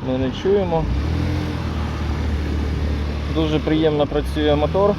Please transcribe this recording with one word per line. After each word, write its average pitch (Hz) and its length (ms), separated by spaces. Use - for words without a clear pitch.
ми 127 100
не 131 120
чуємо. 185 420
Дуже 156 240
приємно 151 480
працює 147 500
мотор. 180 420